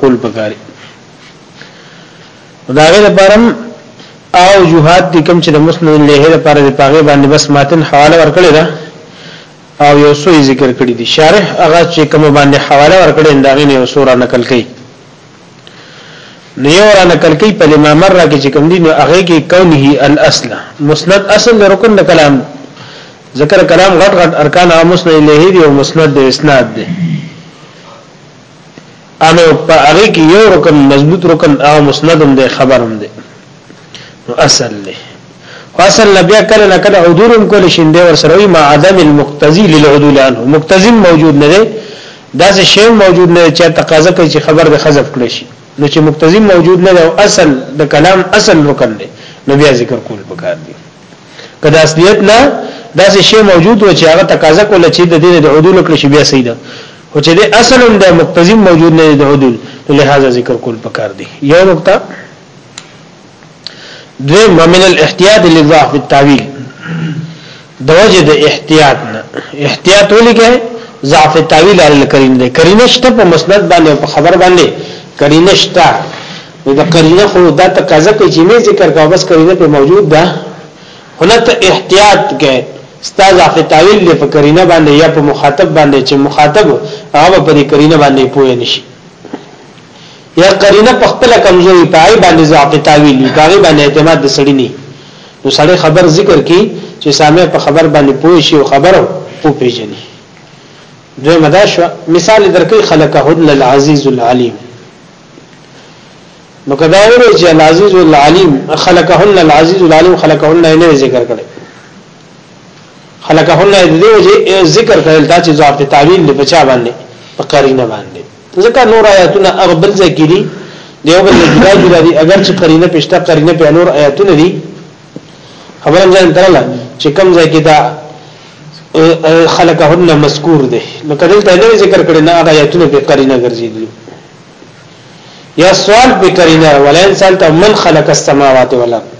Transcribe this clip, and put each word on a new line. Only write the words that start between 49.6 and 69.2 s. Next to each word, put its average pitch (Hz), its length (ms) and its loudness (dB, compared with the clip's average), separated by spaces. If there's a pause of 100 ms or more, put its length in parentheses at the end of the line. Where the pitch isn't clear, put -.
ذکر 117 160 -6 (100)
کول 101 220 -16
پکار 87 260 -10 (100)
دی. - 80 -20 (880)
که 156 80 0
د 156 60 2
اصلیت 160 420 2 (120)
نه 226 100 2 (560)
داسې 196 240 2
شی 214 160 0 (160)
موجود 196 300 2
و 196 100 2
چې 160 120 0
هغه 165 180 2
تقاضا 165 420 0
کوله 185 240 2
چې 151 120 -2
د 170 220 0
دې 175 220 2
د - 20 2
عدول 160 400 2
کړي 156 140 0
شي، 147 80 -2
بیا 143 160 0
صحیح 131 200 -2
ده. 117 120 -6 (560)
خو 151 80 -4
چې 147 80 -2
د 180 320 0
اصل 247 260 2
هم 220 120 2
د 190 60 2 (200)
مقتضی 175 300 0
موجود 170 380 2
نه 160 160 2
دی 151 60 2
د 143 80 0
عدول، 135 340 0 (320)
نو 143 140 0
لہذا 135 260 0
ذکر 123 260 -4 (100)
کول 117 180 -8
پکار 110 360 -10
دی. 92 80 -16 (160)
یو 160 300 2
نقطه. 190 280 -2 (2250)
دویم، 175 380 0
ومن 175 280 2
الاحتیاط 175 600 0
لضعف 151 480 2
التاویل، 139 500 0 (1400)
د 147 40 0
وجه 185 380 2
د 147 200 0
احتیاط 147 500 -2 (160)
نه. - 80 -12 (460)